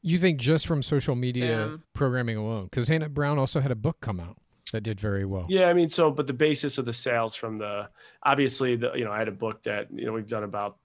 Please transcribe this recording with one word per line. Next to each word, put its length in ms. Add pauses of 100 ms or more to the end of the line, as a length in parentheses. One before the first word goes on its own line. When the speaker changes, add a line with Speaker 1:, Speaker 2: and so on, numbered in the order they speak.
Speaker 1:
You 120
think 200
just 280
from 160
social 320
media 540
Speaker 2:
Damn. 140 (100)
Speaker 1:
programming 440
alone? 340
'Cause 180
Hannah 200
Brown 300
also 200
had 120
a 40
book 260
come 180
out 180 (340)
that 100
did 180
very 260
well. 240
Speaker 3:
Yeah, 160
I 80
mean, 160
so, 220
but 160
the 60
basis 440
of 80
the 80
sales 400
from 240
the, 320 (340)
obviously, 520
the, 180
you 100
know, 80
I 60
had 100
a 40
book 320
that, 280
you 140
know, 80
we've 140
done 160
about 420